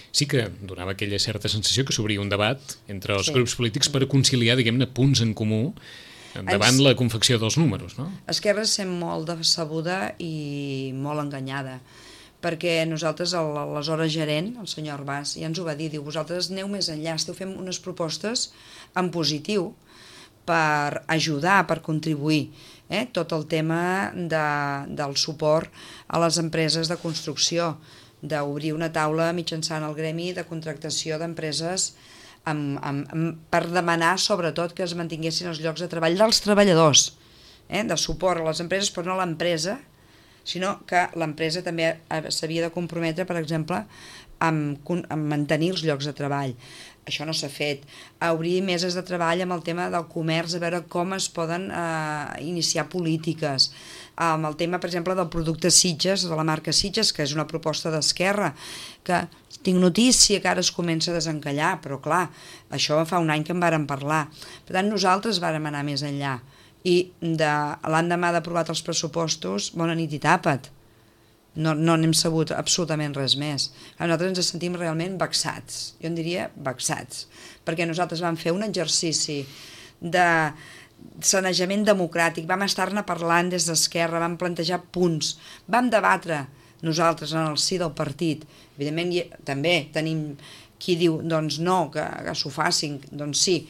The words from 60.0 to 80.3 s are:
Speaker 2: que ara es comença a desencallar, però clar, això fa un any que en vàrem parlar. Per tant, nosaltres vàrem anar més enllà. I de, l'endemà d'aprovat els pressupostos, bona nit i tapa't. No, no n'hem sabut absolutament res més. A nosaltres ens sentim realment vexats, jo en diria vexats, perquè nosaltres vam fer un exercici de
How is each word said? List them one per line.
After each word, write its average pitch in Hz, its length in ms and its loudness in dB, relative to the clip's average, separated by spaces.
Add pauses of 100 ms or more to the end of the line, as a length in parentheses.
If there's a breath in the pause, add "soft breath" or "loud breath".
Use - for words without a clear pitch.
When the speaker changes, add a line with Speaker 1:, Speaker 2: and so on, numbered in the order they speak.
Speaker 2:
que 185 140 0
ara 180 100 0
es 175 80 2
comença 165 400 0
a 170 60 0
desencallar, 151 680 -2
però 139 180 -8
clar, 160 280 0 (420 loud breath)
això 151 340 2
fa 175 140 2
un 160 160 2
any 151 80 0
que 156 80 -6
en 175 140 0
vàrem 160 240 4
parlar. 147 400 -2 (340 loud breath)
Per - 140 -6
tant, 185 100 2
nosaltres 196 560 2
vàrem 156 240 -2
anar 147 160 -4
més 143 240 -2
enllà. 143 300 -2 (500 soft breath)
I 180 320 4
de, 160 320 2 (400)
l'endemà 175 400 2
d'aprovat 170 400 0
els 160 160 -4
pressupostos, 170 880 -2
bona 165 240 0
nit 156 160 -2
i 143 80 -6
tapa't. 143 480 2 (800 soft breath)
No, 160 240 0
no 165 240 6
n'hem 160 160 6
sabut 160 400 2
absolutament 151 560 0
res 139 240 0
més. 143 300 -2 (340 loud breath)
A 165 60 0
nosaltres 170 260 2
ens 175 220 0
sentim 175 180 -4
realment 170 480 -2
vexats, - 800 -4
jo 165 80 -6
en 170 80 -2
diria 170 300 -2 (100)
vexats, - 680 -6 (340 loud breath)
perquè 170 240 -2
nosaltres 170 400 -2
vam 165 160 0
fer 170 160 2
un 208 80 -2
exercici 160 800 0 (580 loud breath)
de 175 240 4 (960 loud breath)